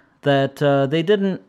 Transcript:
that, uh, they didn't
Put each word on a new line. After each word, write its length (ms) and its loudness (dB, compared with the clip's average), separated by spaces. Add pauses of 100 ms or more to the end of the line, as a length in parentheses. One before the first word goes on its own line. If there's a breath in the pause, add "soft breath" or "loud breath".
(240 loud breath)
that, 380 0
uh, 260 2
they 160 -2
didn't 460 -2